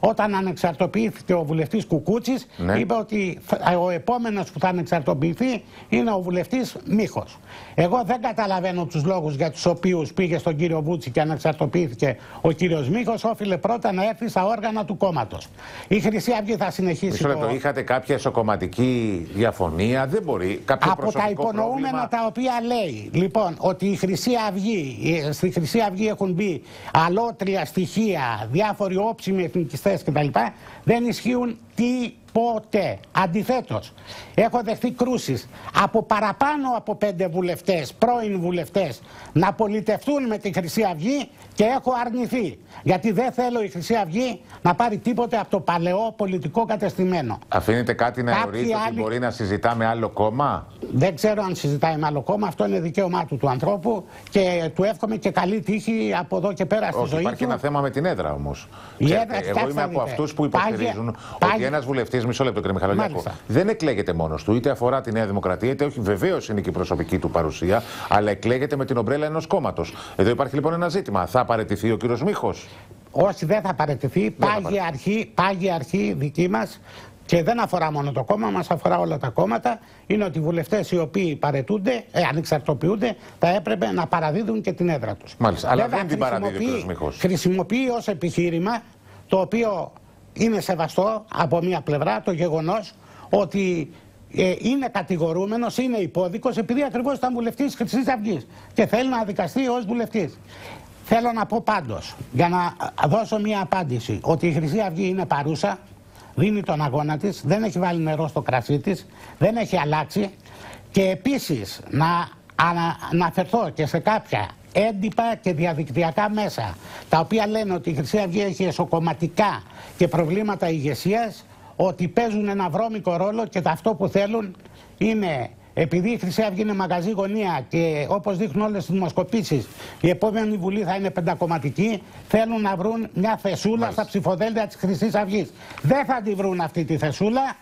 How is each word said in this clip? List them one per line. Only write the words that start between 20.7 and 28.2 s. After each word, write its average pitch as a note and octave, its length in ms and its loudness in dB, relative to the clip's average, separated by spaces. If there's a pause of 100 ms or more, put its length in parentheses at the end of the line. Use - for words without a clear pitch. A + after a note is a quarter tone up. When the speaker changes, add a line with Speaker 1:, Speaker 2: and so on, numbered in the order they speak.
Speaker 1:
Από - 80 0
τα G#3+ 100 0
Speaker 2:
προσωπικό G#3 380 -2
Speaker 1:
υπονοούμενα A3 200 0 (120)
Speaker 2:
πρόβλημα; B3+ 280 -2
Speaker 1:
τα A#3 180 0
οποία B3 260 -2 (140)
λέει, D#3 460 -2
λοιπόν, F3+ 460 2
ότι F#3+ 280 2
η G3 100 2
Χρυσή F#3+ 340 0 (180)
Αυγή, F#3 480 -2 (360)
στη F3+ 180 0
Χρυσή F3 300 0
Αυγή G3+ 280 0
έχουν G3 240 0
μπει F3 300 -2 (300)
αλότρια F#3+ 720 2
στοιχεία, C#3 880 -2